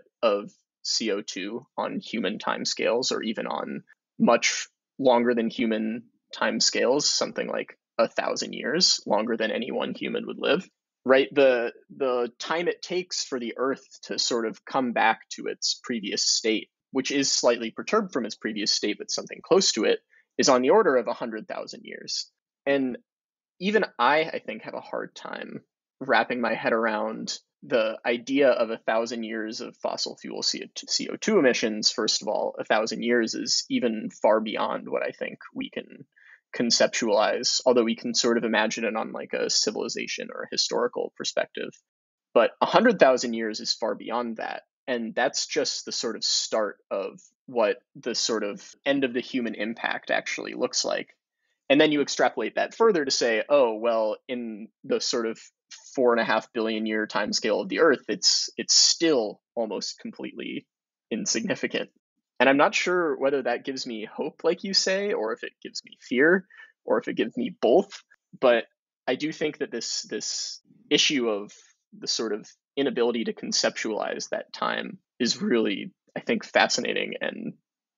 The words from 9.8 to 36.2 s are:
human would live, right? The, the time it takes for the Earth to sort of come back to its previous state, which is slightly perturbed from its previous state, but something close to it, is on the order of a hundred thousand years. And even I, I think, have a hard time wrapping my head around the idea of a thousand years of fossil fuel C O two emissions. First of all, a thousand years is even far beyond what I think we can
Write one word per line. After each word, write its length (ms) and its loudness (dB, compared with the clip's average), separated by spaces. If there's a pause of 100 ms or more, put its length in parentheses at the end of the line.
human 340 -6
would 120 -10
live, 280 0 (360)
right? 280 4
The, 420 4 (220)
the 440 -2
time 280 -4
it 140 -2
takes 420 -6
for 160 -6
the 180 -6
Earth 260 -2 (200)
to 160 -6
sort 260 0
of 200 -8
come 280 0
back 380 2
to 160 -10
its 360 -4
previous 400 -4
state, 460 0 (220)
which 200 0
is 200 2
slightly 400 2
perturbed 420 -2
from 120 -2
its 100 -8
previous 360 -2
state, 260 0
but 140 -10
something 320 -8
close 300 4
to 100 0
it, 160 2 (380)
is 100 4
on 140 6
the 80 2
order 260 6
of 120 0
a 60 -2
hundred 340 -10
thousand 360 -10
years. 480 -10 (340)
And 320 2 (600)
even 260 2 (140)
I, 240 6
I 160 -6
think, 240 -12
have 100 -12
a 80 -8
hard 320 -8
time 480 -12 (380)
wrapping 420 2
my 140 0
head 180 0
around 640 -2 (240)
the 420 0
idea 460 2
of 220 2
a 80 -6
thousand 440 -2
years 380 -6
of 160 -12
fossil 400 -6
fuel 240 -10
C 220 -2 (480)
O 60 -6
two 200 2
emissions. 540 2
First 320 0
of 40 -10
all, 300 -2
a 60 -6
thousand 400 0
years 320 2
is 340 -2
even 400 -2
far 300 4
beyond 500 -4
what 140 -2
I 80 -4
think 260 -10 (160)
we 160 -6
can 360 -14 (520)